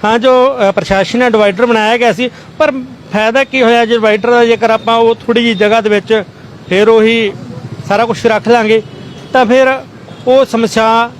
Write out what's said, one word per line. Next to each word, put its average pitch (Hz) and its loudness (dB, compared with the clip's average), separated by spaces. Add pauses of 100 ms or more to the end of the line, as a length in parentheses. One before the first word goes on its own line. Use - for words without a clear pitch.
ਹਾਂ, 220 0
ਜੋ, 254 2 (120)
ਅ, - -2
ਪ੍ਰਸ਼ਾਸਨ 196 -2
ਨੇ 247 2
ਡਿਵਾਈਡਰ 214 2
ਬਣਾਇਆ 226 0
ਗਿਆ 233 0
ਸੀ, 240 -4 (280)
ਪਰ 302 0 (420)
ਫਾਇਦਾ 226 0
ਕੀ 262 -2
ਹੋਇਆ 233 2
ਜੇ 220 0
ਡਿਵਾਈਡਰ 220 0
ਦਾ, 240 4
ਜੇਕਰ 233 0
ਆਪਾਂ 220 0
ਉਹ 233 2
ਥੋੜ੍ਹੀ 233 -2
ਜਿਹੀ 233 0
ਜਗ੍ਹਾ 214 2
ਦੇ 208 -2
ਵਿੱਚ 208 0 (460)
ਫਿਰ 202 2
ਉਹੀ 220 2 (540)
ਸਾਰਾ 208 0
ਕੁਛ 233 -4
ਰੱਖ 214 0
ਲਾਂਗੇ 220 2 (520)
ਤਾਂ 254 4
ਫਿਰ 262 2 (460)
ਉਹ 262 4
ਸਮੱਸਿਆ 226 0